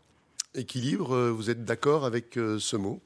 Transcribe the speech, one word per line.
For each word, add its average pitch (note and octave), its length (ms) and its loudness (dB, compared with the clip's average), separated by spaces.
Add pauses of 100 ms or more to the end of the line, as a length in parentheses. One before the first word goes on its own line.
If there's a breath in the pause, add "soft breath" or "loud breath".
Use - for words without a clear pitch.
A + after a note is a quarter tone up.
(540)
Équilibre, B2+ 600 -2
euh, B2 160 4
vous A2 180 -2
êtes A#2 140 -2
d'accord C#3+ 400 2
avec, A#2+ 340 -2
euh, A2 220 0
ce - 160 -2
mot ? G2+ 300 -2